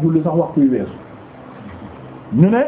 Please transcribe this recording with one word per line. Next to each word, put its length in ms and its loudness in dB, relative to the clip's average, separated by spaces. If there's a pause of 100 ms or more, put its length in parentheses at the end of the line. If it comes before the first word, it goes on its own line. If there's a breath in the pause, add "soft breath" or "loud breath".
julli 220 2
sax 120 -2
waxtu 260 0
wi 80 6
weesu. 220 -2 (1400)
Ñu 140 6
ne, 180 2